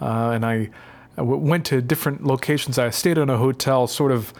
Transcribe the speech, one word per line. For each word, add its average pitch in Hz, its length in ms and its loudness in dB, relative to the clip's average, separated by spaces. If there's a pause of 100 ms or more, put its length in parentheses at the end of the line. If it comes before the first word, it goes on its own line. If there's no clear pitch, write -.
Uh, 117 300 0
and 113 140 0
I, 113 260 -2 (460)
I - 20 -8
w-, 135 200 0
went 156 280 0
to 131 140 2
different 143 440 -2
locations. 135 540 0
I 120 120 2
stayed 170 260 0
in 143 140 2
a 120 80 2
hotel 131 480 2
sort 139 260 0
of 113 280 -2